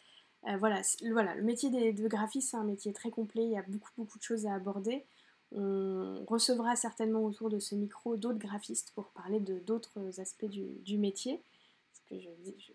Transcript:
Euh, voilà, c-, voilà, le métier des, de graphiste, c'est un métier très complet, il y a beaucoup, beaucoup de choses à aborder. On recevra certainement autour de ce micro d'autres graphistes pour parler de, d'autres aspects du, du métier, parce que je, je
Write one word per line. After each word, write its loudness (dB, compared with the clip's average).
Euh, 0
voilà, 4
c-, 0
voilà, 4
le -2
métier 4
des, 6
de 2
graphiste, 0
c'est -2
un 0
métier -2
très -6
complet, 0
il 2
y 2
a -2
beaucoup, -6
beaucoup -6
de -14
choses 0
à 0
aborder. -2
On 0
recevra 4
certainement 2
autour -2
de 0
ce -4
micro -2
d'autres 0
graphistes -6
pour -6
parler -2
de, -2
d'autres -4
aspects -6
du, -4
du 0
métier, 0
parce -20
que -14
je, -14
je -20